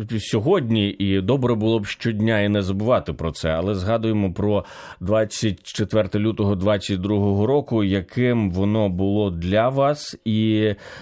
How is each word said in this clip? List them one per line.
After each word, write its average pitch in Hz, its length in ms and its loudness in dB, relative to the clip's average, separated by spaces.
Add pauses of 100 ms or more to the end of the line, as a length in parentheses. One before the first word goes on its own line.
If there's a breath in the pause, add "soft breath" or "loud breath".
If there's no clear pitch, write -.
(180)
сьогодні, 113 720 0
і 95 300 0
добре 120 340 0
було 110 260 0
б 101 60 -6
щодня 110 540 0
і 101 80 2
не 104 140 2
забувати 98 500 0
про 82 180 -4
це, 80 200 -4
але 90 240 -2
згадуємо 107 580 0
про 101 320 0 (360 loud breath)
двадцять 107 600 0
четверте 107 560 -2
лютого 104 360 0
двадцять 98 460 0
другого 101 460 2
року, 120 380 2
яким 104 640 0
воно 101 380 2
було 98 420 0
для 92 380 2
вас, 139 560 -2
і 107 500 2 (260 loud breath)